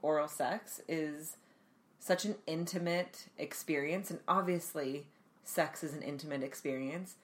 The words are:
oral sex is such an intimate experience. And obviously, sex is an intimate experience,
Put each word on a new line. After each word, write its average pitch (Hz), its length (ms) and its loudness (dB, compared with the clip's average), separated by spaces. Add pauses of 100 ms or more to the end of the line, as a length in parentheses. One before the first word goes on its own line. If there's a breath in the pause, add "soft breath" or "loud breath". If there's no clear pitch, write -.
oral 151 240 4
sex - 600 -2
is 156 500 -2 (600 soft breath)
such - 280 2
an 208 100 0 (100)
intimate 170 800 0 (120)
experience. 156 720 0
And 165 160 -4
obviously, 147 800 2 (360 soft breath)
sex - 400 0
is 151 100 -2
an 151 100 -6
intimate 143 400 -2
experience, 139 800 -4